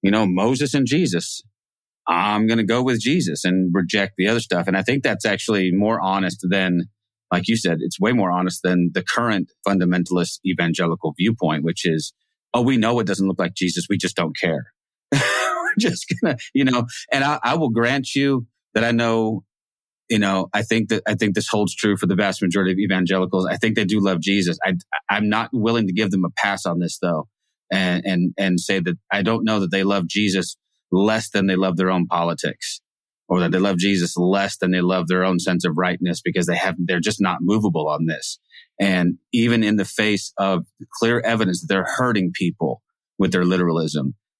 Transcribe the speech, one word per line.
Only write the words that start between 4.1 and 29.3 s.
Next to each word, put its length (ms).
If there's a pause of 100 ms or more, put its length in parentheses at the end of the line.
the 120
other 120
stuff." 280
And 80
I 60
think 200
that's 220
actually 480
more 280
honest 480
than, 360 (480)
like 160
you 80
said, 240
it's 180
way 140
more 180
honest 320
than 320
the 80
current 480 (160)
fundamentalist 800
evangelical 720
viewpoint, 460
which 200
is, 280 (400)
"Oh, 100
we 140
know 240
it 80
doesn't 180
look 140
like 140
Jesus. 360
We 80
just 160
don't 240
care." 280 (220)
<laughs> 240
We're 760
just 220 (100)
gonna, 140 (180)
you 100
know, 220 (260)
and 120
I, 180
I 140
will 140
grant 440
you 320 (280)
that 100
I 60
know 540 (640)
you 100
know, 340
I 100
think 280
that, 160
I 80
think 200
this 140
holds 260
true 220
for 100
the 80
vast 280
majority 300
of 60
evangelicals. 680
I 100
think 200
they 80
do 160
love 200
Jesus. 440
I, 100 (340)
I'm 200
not 240
willing 340
to 60
give 180
them 140
a 60
pass 360
on 120
this 220
though, 280 (440)
and, 320
and, 340
and 220
say 200
that 160 (140)
I 120
don't 220